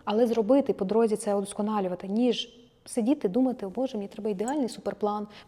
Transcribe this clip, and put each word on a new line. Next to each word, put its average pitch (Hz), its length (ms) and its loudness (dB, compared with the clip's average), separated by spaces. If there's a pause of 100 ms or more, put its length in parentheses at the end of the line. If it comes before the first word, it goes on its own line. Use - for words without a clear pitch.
але 220 220 2
зробити 233 460 4
по 196 120 0
дорозі 214 320 4
це 208 180 0
удосконалювати, 202 720 -2
ніж 226 520 0 (240)
сидіти, 247 440 0
думати: 233 380 0
«О 190 40 -6
Боже, 254 260 -4
мені 202 120 -6
треба 214 220 -6
ідеальний 226 380 -2
суперплан, 208 580 -4 (220)